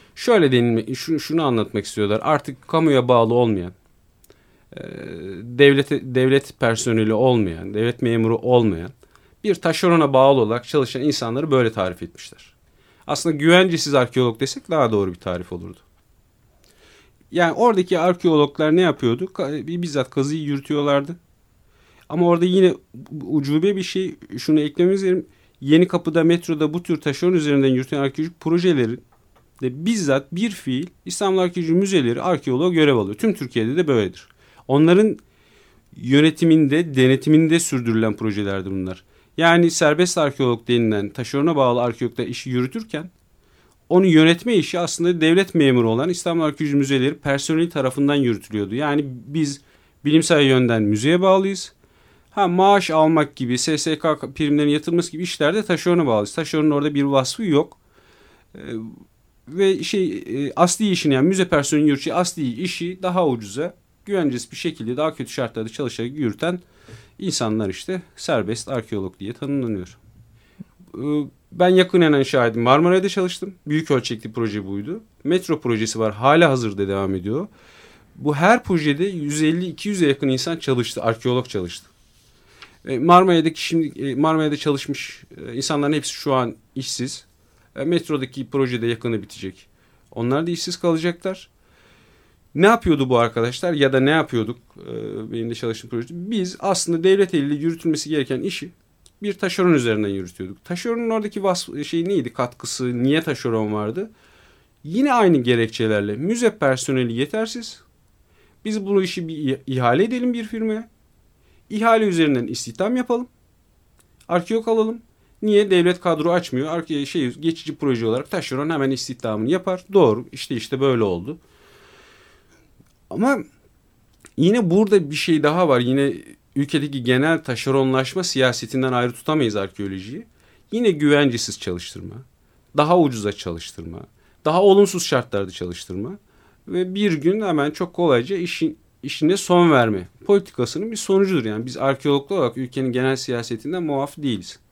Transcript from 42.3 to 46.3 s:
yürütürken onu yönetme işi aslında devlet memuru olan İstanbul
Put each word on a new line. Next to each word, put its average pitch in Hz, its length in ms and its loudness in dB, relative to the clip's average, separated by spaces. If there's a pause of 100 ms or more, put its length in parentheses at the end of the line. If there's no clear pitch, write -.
yürütürken 151 600 -6 (800)
onu 185 160 4
yönetme 170 500 4
işi 170 240 -2
aslında 170 420 -2
devlet 180 340 2
memuru 127 340 4
olan 131 200 0
İstanbul 170 340 -2